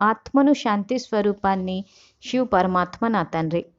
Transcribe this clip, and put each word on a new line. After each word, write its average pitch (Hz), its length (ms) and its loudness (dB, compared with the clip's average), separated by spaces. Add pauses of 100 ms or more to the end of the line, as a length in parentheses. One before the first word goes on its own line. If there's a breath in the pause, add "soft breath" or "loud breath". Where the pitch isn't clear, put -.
ఆత్మను, 269 500 2
శాంతి 226 460 -2
స్వరూపాన్ని, 196 880 -2 (460 soft breath)
శివ 254 140 0
పరమాత్మ 185 640 0
నా 214 140 0
తండ్రి." 160 440 -4 (120)